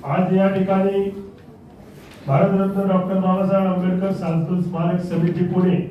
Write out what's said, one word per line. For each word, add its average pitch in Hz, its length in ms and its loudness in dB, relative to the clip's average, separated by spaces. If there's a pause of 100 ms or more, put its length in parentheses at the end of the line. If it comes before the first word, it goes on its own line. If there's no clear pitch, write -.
आज 185 320 0
या 196 120 4
ठिकाणी 196 640 0 (1160)
भारतरत्न 190 640 2
डॉक्टर 185 260 0
बाबासाहेब 190 520 2
आंबेडकर 180 460 0
सांस्कृतिक 170 520 -2
स्मारक 175 380 -2
समिती 170 440 -2
पुणे 180 300 2 (140)